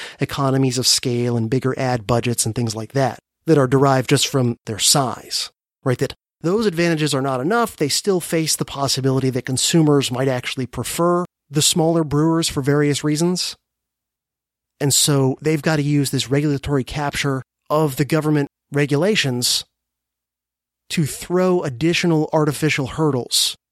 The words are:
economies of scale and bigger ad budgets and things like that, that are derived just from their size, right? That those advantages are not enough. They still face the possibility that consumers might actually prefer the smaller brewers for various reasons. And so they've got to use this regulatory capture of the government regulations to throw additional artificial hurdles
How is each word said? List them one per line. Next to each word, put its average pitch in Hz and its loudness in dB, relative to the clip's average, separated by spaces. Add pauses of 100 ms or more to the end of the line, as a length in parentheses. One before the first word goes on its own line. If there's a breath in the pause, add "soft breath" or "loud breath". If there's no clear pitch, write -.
(200 loud breath)
economies 135 0
of 123 0
scale 120 0
and 113 -2
bigger 131 -2
ad 123 -2
budgets 117 0
and 110 -4
things 113 -2
like 110 -10
that, 135 -2 (280)
that 160 6
are 131 4
derived 131 4
just 139 2
from 123 0
their 107 -8
size, - -2 (320)
right? 131 0
That - -4 (280)
those 208 0
advantages 160 0
are 131 -2
not 135 -2
enough. 220 0
They 151 0
still 185 0
face 160 -2
the - -4
possibility 135 0
that 123 -4
consumers 147 2
might 127 -2
actually 127 -4
prefer 175 -2 (240)
the 147 -2
smaller 165 2
brewers 160 2
for 143 -4
various 143 2
reasons. 165 -2 (1200)
And 139 2
so 135 2
they've 156 0
got 160 2
to 147 0
use 143 0
this 123 -2
regulatory 143 0
capture 143 -4 (280)
of 151 2
the 147 2
government 151 0 (240)
regulations 143 0 (1300)
to 160 0
throw 180 0
additional 160 0
artificial 151 0
hurdles - -2 (160)